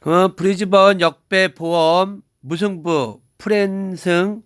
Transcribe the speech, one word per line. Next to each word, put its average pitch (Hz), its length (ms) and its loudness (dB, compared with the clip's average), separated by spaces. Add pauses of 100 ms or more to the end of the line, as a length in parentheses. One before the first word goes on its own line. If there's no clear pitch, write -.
그럼 180 340 2
브리즈번 196 640 2
역배 180 540 -2
보험 170 680 0 (180)
무승부 160 800 -4 (180)
프랜승 196 1080 -2